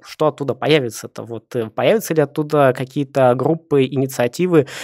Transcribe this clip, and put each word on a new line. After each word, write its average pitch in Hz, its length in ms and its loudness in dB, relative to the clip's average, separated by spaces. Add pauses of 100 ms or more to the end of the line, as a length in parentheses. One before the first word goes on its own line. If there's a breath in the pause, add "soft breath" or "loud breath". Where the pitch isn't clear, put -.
что - 240 -2
оттуда 139 260 -4
появится-то. 120 680 -2
Вот, 113 320 -14
э, 113 140 -4
появятся 175 440 0
ли 156 80 2
оттуда 143 540 2
какие-то 135 580 0
группы, 139 500 0
инициативы, 135 840 0 (160 loud breath)